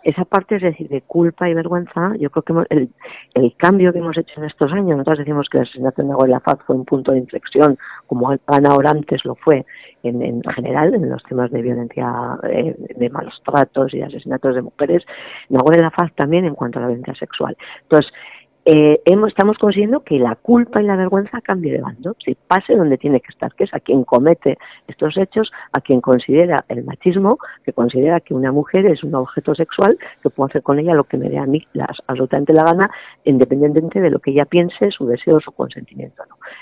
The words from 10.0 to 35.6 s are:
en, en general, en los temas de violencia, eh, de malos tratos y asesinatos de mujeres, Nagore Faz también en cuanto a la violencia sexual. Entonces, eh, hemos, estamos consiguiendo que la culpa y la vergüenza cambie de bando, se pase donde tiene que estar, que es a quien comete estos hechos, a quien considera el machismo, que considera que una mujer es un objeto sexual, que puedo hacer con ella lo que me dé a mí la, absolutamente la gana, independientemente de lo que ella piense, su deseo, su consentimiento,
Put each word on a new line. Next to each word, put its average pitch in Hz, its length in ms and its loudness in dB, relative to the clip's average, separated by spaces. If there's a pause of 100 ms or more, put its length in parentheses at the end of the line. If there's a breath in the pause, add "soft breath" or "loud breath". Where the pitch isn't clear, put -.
en, 120 180 -4
en 120 220 -6
general, 135 500 0
en 160 160 0
los 123 140 -8
temas 123 260 -4
de 127 100 -4
violencia, 120 840 -6
eh, - 320 -2 (200)
de 123 140 -2
malos 127 340 -12
tratos 135 500 0
y 135 60 -6
asesinatos 135 540 -6
de 127 80 -4
mujeres, 147 400 -2 (460 loud breath)
Nagore 160 420 4
Faz 170 240 -4
también 160 300 0
en 151 100 -2
cuanto 123 240 -8
a 120 40 -6
la 120 40 -4
violencia 127 300 -6
sexual. - 400 -8 (260 loud breath)
Entonces, 151 300 2 (520 loud breath)
eh, 151 420 6
hemos, 202 240 4
estamos 208 280 2
consiguiendo 208 460 0
que 151 140 0
la 170 160 0
culpa 233 480 2
y 208 40 0
la 196 100 0
vergüenza 190 440 -2
cambie 175 320 -4
de 139 80 -2
bando, 127 340 -10 (100)
se - 120 -4 (100)
pase - 300 2
donde 151 220 2
tiene 143 220 0
que - 100 -20
estar, - 240 -10
que - 100 -2
es - 80 -8
a 139 80 -6
quien 131 240 0
comete 139 540 2 (280 loud breath)
estos - 300 -4
hechos, 202 340 -2 (220 loud breath)
a - 80 -2
quien 127 200 2
considera 139 680 2
el 123 160 -6
machismo, 190 540 0 (260 loud breath)
que - 80 -6
considera 165 480 0
que - 140 -8
una 131 180 -2
mujer 165 340 0
es 160 160 2
un 147 120 -6
objeto 139 400 -4
sexual, 196 420 2 (260 loud breath)
que 147 80 0
puedo 139 180 -2
hacer 143 140 -4
con 143 160 0
ella 165 160 0
lo 143 100 2
que - 120 -8
me 131 140 -4
dé 143 80 -4
a 139 80 -4
mí 139 260 -2
la, 139 140 -6 (200)
absolutamente 135 460 -2
la 156 120 4
gana, 180 260 2 (340 loud breath)
independientemente 147 760 2
de 175 100 2
lo - 80 -2
que - 140 -4
ella 143 120 2
piense, 175 460 0
su 147 160 -8
deseo, 151 340 2
su - 120 -16
consentimiento, - 760 -12